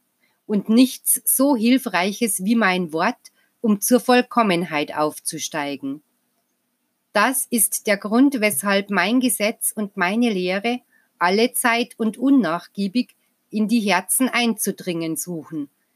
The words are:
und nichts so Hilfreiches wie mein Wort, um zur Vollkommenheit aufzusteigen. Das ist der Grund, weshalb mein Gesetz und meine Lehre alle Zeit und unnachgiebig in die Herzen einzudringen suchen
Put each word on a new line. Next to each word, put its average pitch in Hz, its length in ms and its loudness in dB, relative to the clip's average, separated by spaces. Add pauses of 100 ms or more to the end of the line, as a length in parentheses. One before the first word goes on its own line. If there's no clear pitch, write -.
(460)
und 202 220 -2
nichts 247 560 2
so 277 320 2
Hilfreiches 208 880 0
wie 233 120 2
mein 185 360 0
Wort, 180 400 -4 (300)
um 208 180 0
zur 240 220 2
Vollkommenheit 180 920 0
aufzusteigen. 143 1120 -6 (1120)
Das 226 360 0
ist - 380 -2
der 202 80 2
Grund, 233 460 2
weshalb 202 480 0
mein 202 320 2
Gesetz 233 520 -2
und 208 220 -8
meine 208 340 0
Lehre 196 520 -2 (360)
alle 208 360 2
Zeit 233 440 -2
und 220 200 -4
unnachgiebig 202 1000 0 (400)
in 214 140 0
die 233 100 2
Herzen 196 480 0
einzudringen 190 880 -2
suchen 156 540 -10 (260)